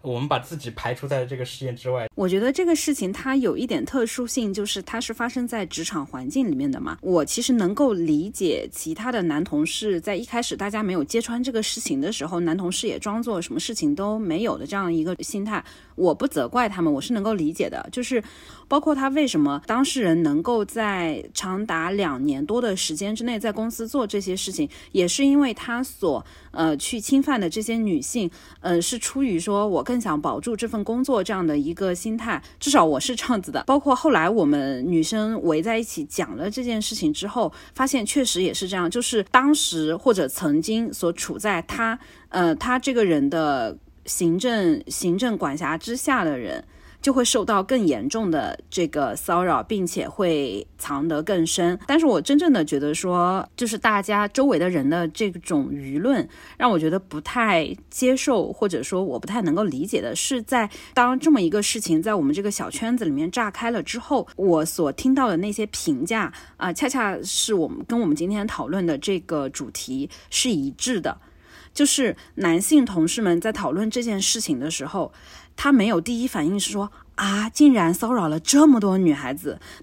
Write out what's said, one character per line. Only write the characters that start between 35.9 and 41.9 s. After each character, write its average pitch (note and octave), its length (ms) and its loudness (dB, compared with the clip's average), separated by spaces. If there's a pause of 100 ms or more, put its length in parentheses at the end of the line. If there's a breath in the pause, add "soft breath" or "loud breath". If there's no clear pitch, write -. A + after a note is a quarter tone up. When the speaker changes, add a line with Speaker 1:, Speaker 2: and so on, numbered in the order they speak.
Speaker 2:
讲 - 320 -6
了 E3 120 -6
这 B3 140 -6
件 A#3 180 -2
事 G#3+ 140 -4
情 E3 180 0
之 G3 140 -6
后， G#3 240 -2 (240 loud breath)
发 C4 100 0
现 C4 200 0
确 C4+ 180 0
实 F#3 180 0
也 F#3 120 0
是 F3+ 160 -4
这 G3 80 -4
样， F3 120 0
就 A#3+ 120 -2
是 A#3+ 220 0
当 C4+ 300 4
时 E3 420 0
或 - 180 2
者 F3 160 2
曾 D3+ 320 0
经 A3 320 -2
所 E3+ 180 -2
处 - 260 -8
在 G#3 260 -2
他， A3+ 360 -4 (300 loud breath)